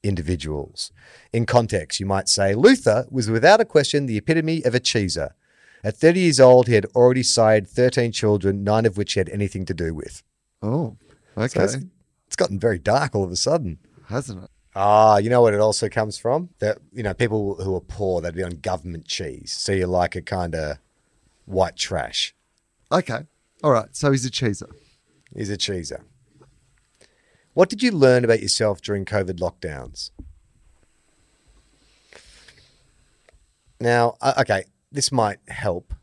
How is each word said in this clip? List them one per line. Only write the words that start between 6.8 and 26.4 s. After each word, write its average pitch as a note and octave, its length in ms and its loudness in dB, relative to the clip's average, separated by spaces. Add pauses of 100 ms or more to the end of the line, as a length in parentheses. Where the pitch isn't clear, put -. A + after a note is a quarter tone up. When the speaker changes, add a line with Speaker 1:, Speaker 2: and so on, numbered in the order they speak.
Speaker 1:
already B2 360 4
sired A2 460 4
thirteen A#2+ 440 0
children, G2+ 520 0
nine G#2+ 220 2
of F#2 100 0
which G2+ 160 -4
he G#2 80 -2
had E2 80 -2
anything G2 380 -6
to F#2 80 -6
do E2 200 -4
with." - 280 -14 (380)
Speaker 2:
Oh, A2+ 360 -4 (400)
Speaker 1:
So G#2 60 -4
Speaker 2:
okay. A#2 220 -2
Speaker 1:
it's, A2 120 -2 (500)
it's - 100 -10
gotten F#3 220 -2
very G#2 200 0
dark B2+ 360 -2
all G2+ 100 0
of F2+ 80 -8
a F#2 40 -6
sudden. B2 420 -4 (300)
Speaker 2:
Hasn't G#2+ 360 -8
it? - 60 -20 (240)
Speaker 1:
Ah, G#2 440 6
you G#2 100 0
know B2 140 4
what A2 120 4
it G2+ 60 0
also G#2+ 280 0
comes G#2+ 300 -4
from? D#3 320 -4 (100)
That, G#2+ 180 -4 (140)
you B2 100 -12
know, G2+ 120 -4
people G#2+ 420 -2
who F#2+ 180 -4
are F2 60 -4
poor, F#2+ 400 -4
they'd E2+ 140 -8
be F2+ 100 -6
on E2+ 160 -10
government F2+ 460 -8
cheese. - 460 -10
So - 200 -6
you're F#2 160 0
like F2 280 0
a F2+ 60 -10
kinda E2 580 -6 (680)
white F#2 300 -2
trash. - 580 -6 (560)
Speaker 2:
Okay. D3 360 -4 (380)
All D3+ 80 2
right. A2+ 220 -2
So D3 180 0
he's C3 120 0
a C3 60 -4
cheeser. G#2+ 400 -6 (640)
Speaker 1:
He's G#2 160 -8
a G#2 80 -6
cheeser. F2+ 440 -8 (1500)